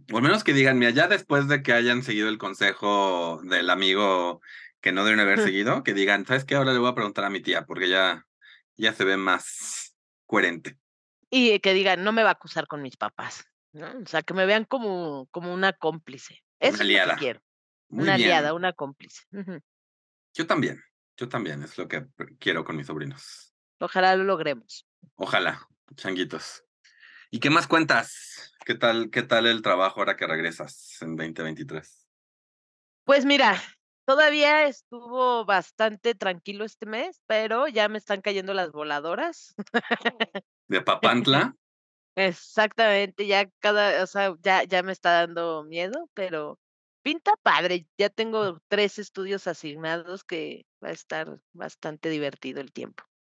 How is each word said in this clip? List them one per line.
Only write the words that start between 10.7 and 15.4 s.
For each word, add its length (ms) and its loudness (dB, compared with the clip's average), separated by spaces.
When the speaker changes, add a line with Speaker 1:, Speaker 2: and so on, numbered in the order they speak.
Speaker 2:
Y 320 4
que 140 2
digan, 300 2
"No 80 0
me 100 2
va 80 6
a 20 6
acusar 340 -8
con 160 -10
mis 140 -12
papás", 480 -10
¿no? 140 -16
O 40 -18
sea, 160 -2
que 100 -8
me 140 2
vean 180 2
como, 680 -6
como 200 -8